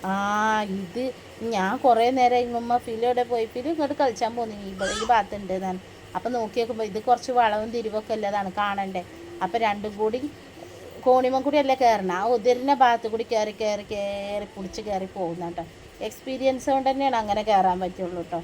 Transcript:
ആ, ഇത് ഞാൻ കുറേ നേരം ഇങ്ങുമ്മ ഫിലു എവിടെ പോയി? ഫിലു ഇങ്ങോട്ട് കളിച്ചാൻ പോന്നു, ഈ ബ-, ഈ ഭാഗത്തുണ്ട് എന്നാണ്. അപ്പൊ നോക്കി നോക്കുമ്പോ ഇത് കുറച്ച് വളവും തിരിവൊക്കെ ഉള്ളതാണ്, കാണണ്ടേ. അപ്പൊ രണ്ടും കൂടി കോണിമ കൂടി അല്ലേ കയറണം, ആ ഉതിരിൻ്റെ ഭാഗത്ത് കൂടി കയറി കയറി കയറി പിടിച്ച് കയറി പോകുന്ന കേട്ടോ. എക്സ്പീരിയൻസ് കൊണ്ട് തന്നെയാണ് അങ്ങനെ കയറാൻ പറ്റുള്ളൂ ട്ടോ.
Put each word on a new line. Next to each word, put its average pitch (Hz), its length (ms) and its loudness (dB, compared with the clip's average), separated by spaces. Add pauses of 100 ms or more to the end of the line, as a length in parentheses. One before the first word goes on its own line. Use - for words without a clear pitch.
ആ, - 20 0 (680)
ഇത് 190 220 -6 (520)
ഞാൻ 190 160 2 (140)
കുറേ 233 200 6 (140)
നേരം 247 260 6
ഇങ്ങുമ്മ 240 400 -2
ഫിലു 226 240 -2
എവിടെ 247 220 2
പോയി? 226 140 0 (100)
ഫിലു 247 180 -4
ഇങ്ങോട്ട് 294 300 -2
കളിച്ചാൻ 233 340 0
പോന്നു, 220 180 -4 (120)
ഈ 196 120 -10
ബ-, 190 200 -2
ഈ - 20 -2 (100)
ഭാഗത്തുണ്ട് 202 460 2
എന്നാണ്. 185 240 -4 (340)
അപ്പൊ 185 120 -4 (100)
നോക്കി 226 240 -2
നോക്കുമ്പോ 226 300 -2
ഇത് 214 180 -6
കുറച്ച് 247 320 2
വളവും 214 340 2
തിരിവൊക്കെ 214 440 -4
ഉള്ളതാണ്, 202 320 -2 (100)
കാണണ്ടേ. 196 420 -2 (400)
അപ്പൊ 185 120 -4 (120)
രണ്ടും 208 340 -4
കൂടി 220 200 0 (840)
കോണിമ 254 300 6 (100)
കൂടി 285 160 2
അല്ലേ 269 200 4
കയറണം, 196 360 4
ആ 190 60 -2 (100)
ഉതിരിൻ്റെ 247 480 2
ഭാഗത്ത് 233 300 4
കൂടി 226 180 -4
കയറി 214 320 0
കയറി 208 300 -2
കയറി 202 640 -6
പിടിച്ച് 196 320 -10
കയറി 190 280 -4
പോകുന്ന 175 320 -4
കേട്ടോ. 170 160 -8 (440)
എക്സ്പീരിയൻസ് 262 680 -2
കൊണ്ട് 262 160 2
തന്നെയാണ് 269 320 2
അങ്ങനെ 208 260 0
കയറാൻ 190 360 4
പറ്റുള്ളൂ 180 440 -6
ട്ടോ. 170 160 -6